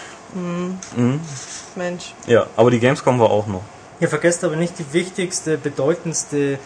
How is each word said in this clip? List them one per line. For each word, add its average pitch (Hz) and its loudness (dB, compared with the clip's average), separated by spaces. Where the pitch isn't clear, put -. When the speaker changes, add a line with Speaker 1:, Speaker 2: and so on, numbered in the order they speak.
Speaker 1:
Mhm. 180 -4
Speaker 2:
Mhm. 123 2
Speaker 1:
Mensch. 180 -8
Speaker 2:
Ja, 110 6
aber 117 6
die 120 2
Gamescom 127 2
war 110 6
auch 104 2
noch. 98 -6
Speaker 3:
Ihr 165 2
vergesst 170 2
aber 165 0
nicht 170 -2
die 139 -10
wichtigste, 180 -2
bedeutendste 143 -2